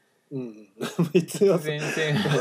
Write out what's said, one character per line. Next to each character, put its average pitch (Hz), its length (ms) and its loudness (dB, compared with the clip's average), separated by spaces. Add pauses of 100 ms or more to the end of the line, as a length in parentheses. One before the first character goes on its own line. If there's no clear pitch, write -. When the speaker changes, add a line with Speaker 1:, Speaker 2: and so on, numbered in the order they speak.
(320)
Speaker 1:
う 139 80 -8
ん - 20 -6
う 110 640 -8
ん。 - 60 0
<laughs> - 40 -20
必 - 320 2
要 185 140 6
性。 151 200 -4
Speaker 2:
必 151 160 -4
然 151 220 0
性 - 120 0 (120)